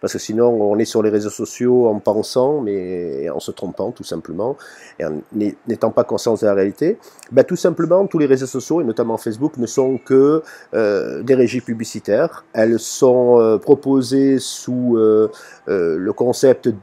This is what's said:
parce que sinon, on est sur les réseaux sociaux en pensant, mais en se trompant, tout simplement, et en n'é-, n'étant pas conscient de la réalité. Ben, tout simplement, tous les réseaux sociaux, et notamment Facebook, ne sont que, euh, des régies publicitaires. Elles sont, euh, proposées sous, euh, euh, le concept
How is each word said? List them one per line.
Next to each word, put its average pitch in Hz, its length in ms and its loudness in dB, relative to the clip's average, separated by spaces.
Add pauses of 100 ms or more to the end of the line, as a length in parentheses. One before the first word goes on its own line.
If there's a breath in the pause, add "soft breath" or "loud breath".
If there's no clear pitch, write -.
parce 101 140 -4
que 98 40 -6
sinon, 113 300 0
on 104 300 2
est 110 60 2
sur 107 180 -2
les 107 80 2
réseaux 104 180 0
sociaux 123 600 0
en 104 100 0
pensant, 127 600 -2
mais 90 680 -6
en 76 120 -6
se - 100 -12
trompant, 95 400 -8
tout - 140 -16
simplement, 87 520 -8 (420 loud breath)
et 82 60 -6
en 78 160 -6 (120)
n'é-, 104 340 -4
n'étant 113 240 -2
pas 113 140 0
conscient 113 300 -2
de 107 120 -2
la 101 80 2
réalité. 101 440 0 (320 loud breath)
Ben, 127 140 4
tout 180 120 -2
simplement, 175 500 2
tous 180 120 -4
les 147 80 2
réseaux 131 200 2
sociaux, 151 340 -4
et 160 40 -2
notamment 113 320 -2
Facebook, 120 420 -6
ne 117 80 -2
sont 131 320 -2
que, 143 440 2 (300 loud breath)
euh, 92 500 -2
des 127 120 2
régies 123 260 2
publicitaires. 113 840 -4 (100)
Elles 113 240 2
sont, 123 600 4
euh, 110 200 4
proposées 135 800 2
sous, 123 580 -4
euh, 110 340 4 (380 loud breath)
euh, 85 300 -2
le 98 140 -4
concept 123 580 2 (120)